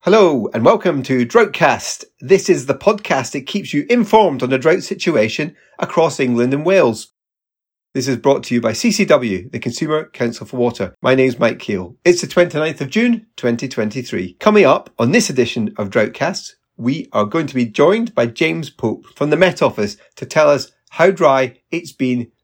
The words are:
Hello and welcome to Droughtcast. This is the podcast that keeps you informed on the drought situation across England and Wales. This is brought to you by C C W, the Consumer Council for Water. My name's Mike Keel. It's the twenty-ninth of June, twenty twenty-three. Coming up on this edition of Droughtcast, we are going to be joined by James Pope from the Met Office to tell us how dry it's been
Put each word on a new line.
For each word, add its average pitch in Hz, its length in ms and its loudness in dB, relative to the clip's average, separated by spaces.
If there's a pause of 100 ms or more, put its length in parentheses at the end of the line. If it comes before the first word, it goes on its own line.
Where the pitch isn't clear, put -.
Hello 175 460 4
and 117 100 -2
welcome 147 400 2
to 123 220 0
Droughtcast. 156 800 0 (160)
This 185 280 0
is 143 160 2
the 135 100 -2
podcast 170 580 -2
that 139 120 -8
keeps 185 280 -8
you 143 160 -2
informed 208 520 4
on 127 80 -2
the 131 80 0
drought 165 260 2
situation 151 680 -2 (260)
across 160 420 -2
England 123 320 0
and 151 120 -4
Wales. 160 460 2 (840)
This 131 140 -4
is 131 80 0
brought 139 300 2
to 123 100 -4
you 120 60 2
by 117 100 -2
C 233 180 -2
C 202 140 0
W, 127 460 2
the 123 100 -10
Consumer 151 520 -4
Council 120 340 -6
for - 100 -14
Water. 120 460 -2
My 127 120 2
name's 131 240 2
Mike 113 220 0
Keel. 92 460 -8
It's 175 160 4
the 147 60 -8
twenty-ninth 160 520 -2
of 135 100 -6
June, 233 460 0
twenty 117 320 -4
twenty-three. 107 680 -6
Coming 208 280 4
up - 340 2
on 120 140 0
this 214 180 2
edition 120 460 -2
of 101 140 -8
Droughtcast, 120 640 -4 (240)
we 135 340 -4
are 104 140 0
going 151 220 -4
to 131 80 -12
be 123 100 0
joined 180 500 0
by 120 120 0
James 160 420 -4
Pope - 380 -6
from 147 220 -6
the 151 60 2
Met 180 260 2
Office 110 360 -2 (180)
to - 100 -14
tell 156 240 2
us 143 220 0 (200)
how 180 200 2
dry 135 480 0 (100)
it's 170 220 -8
been 123 400 -4 (120)